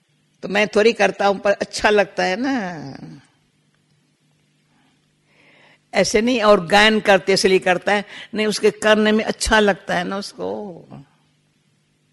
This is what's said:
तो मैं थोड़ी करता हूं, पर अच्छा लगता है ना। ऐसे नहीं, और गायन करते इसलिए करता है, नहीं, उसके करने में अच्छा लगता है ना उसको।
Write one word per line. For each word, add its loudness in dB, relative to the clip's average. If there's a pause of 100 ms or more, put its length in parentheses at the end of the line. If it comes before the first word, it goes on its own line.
(420)
तो -12
मैं 0
थोड़ी 4
करता 0
हूं, 2
पर 0
अच्छा -2
लगता 0
है -2
ना। -8 (2750)
ऐसे 0
नहीं, 0
और 4
गायन 4
करते 2
इसलिए 2
करता 0
है, -2 (300)
नहीं, -2
उसके 0
करने 2
में 0
अच्छा 0
लगता 0
है -4
ना -8
उसको। -10 (1300)